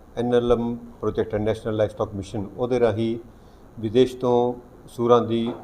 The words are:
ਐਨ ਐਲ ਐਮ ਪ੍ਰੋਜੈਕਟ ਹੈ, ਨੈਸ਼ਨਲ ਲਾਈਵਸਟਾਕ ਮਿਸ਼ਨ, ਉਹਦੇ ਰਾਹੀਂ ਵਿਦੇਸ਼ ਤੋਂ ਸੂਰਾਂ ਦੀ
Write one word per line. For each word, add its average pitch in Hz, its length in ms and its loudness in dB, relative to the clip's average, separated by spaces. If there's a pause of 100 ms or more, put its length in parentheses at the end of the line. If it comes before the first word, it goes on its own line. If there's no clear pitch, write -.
(180)
ਐਨ 120 160 0
ਐਲ 120 180 4
ਐਮ 117 240 0
ਪ੍ਰੋਜੈਕਟ 107 580 -4
ਹੈ, 104 40 0
ਨੈਸ਼ਨਲ 107 380 -2
ਲਾਈਵਸਟਾਕ 104 380 -2
ਮਿਸ਼ਨ, 101 320 -8 (100)
ਉਹਦੇ 123 240 0
ਰਾਹੀਂ 113 380 0 (640)
ਵਿਦੇਸ਼ 123 360 2
ਤੋਂ 123 380 2 (340)
ਸੂਰਾਂ 120 340 4
ਦੀ 113 300 -2 (120)